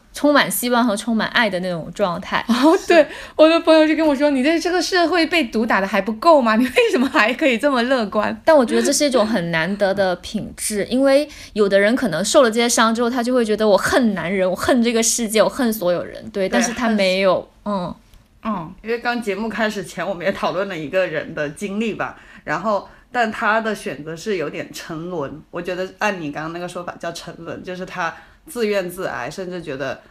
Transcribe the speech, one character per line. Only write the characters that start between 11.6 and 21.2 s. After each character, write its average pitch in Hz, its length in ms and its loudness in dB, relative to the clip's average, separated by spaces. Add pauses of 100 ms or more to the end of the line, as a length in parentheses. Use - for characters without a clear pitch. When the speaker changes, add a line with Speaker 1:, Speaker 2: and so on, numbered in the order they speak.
Speaker 1:
的 196 100 4
人 208 160 4
可 262 120 0
能 165 180 -2
受 302 160 4
了 240 80 6
这 220 100 -2
些 240 80 2
伤 226 280 2
之 240 80 -2
后， 233 60 0
他 247 120 -4
就 233 100 -2
会 247 140 2
觉 208 100 0
得 214 140 2
“我 202 80 6
恨 247 380 2
男 170 180 -4
人， 185 160 0
我 180 60 -2
恨 262 260 2
这 233 100 2
个 226 120 0
世 220 260 -2
界， 214 140 2
我 170 40 4
恨 233 240 -2
所 180 200 -2
有 170 120 -2
人”， - 120 -12 (180)
对， 190 140 -2
Speaker 3:
对， - 20 -2
Speaker 1:
但 240 120 2
是 233 120 -2
他 233 160 -2
没 190 320 2
有， 180 260 2 (180)
嗯。 196 280 -4 (500)
Speaker 2:
嗯。 185 380 -6
Speaker 3:
因 214 80 -14
为 233 100 -2
刚 240 220 -4
节 202 140 -4
目 220 120 -6
开 214 220 -2
始 202 140 -8
前， 170 240 -8
我 190 80 -4
们 170 100 -8
也 196 60 0
讨 202 200 -2
论 185 160 -2
了 190 80 -8
一 156 140 -8
个 185 160 0
人 156 300 -6